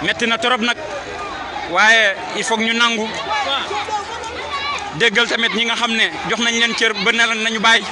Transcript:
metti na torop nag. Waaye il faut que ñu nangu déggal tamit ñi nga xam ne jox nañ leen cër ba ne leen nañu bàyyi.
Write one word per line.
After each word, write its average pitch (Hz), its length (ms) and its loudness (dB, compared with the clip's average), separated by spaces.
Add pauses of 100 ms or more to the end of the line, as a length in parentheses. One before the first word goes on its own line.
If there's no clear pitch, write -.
metti 214 240 0
na 226 100 2
torop 240 240 2
nag. 233 160 0 (920)
Waaye 208 440 6 (220)
il 208 60 -2
faut 220 140 0
que 220 60 0
ñu 226 100 0
nangu 226 340 2 (1900)
déggal 226 320 4
tamit 226 280 -2
ñi 226 100 0
nga 233 100 0
xam 233 160 0
ne 220 140 2 (240)
jox 220 120 -2
nañ 233 180 0
leen 233 160 2
cër 226 180 2
ba 196 180 0
ne 226 140 4
leen 220 180 -2
nañu 220 160 0
bàyyi. 226 320 4